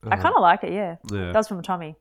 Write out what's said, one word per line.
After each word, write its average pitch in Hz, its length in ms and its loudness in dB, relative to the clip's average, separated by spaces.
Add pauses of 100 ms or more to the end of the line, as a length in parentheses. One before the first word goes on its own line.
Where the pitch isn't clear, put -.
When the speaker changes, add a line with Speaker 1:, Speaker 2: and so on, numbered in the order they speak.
Speaker 1:
I 208 120 0
Speaker 2:
Um, 202 60 -4
Speaker 1:
kinda 370 180 4
like 185 240 6
it, 170 80 -6
yeah. 180 240 -4 (160)
Speaker 2:
yeah. 92 220 -4
Speaker 1:
That - 20 2
was 214 140 2
from 185 120 -8
Tommy. 165 400 -8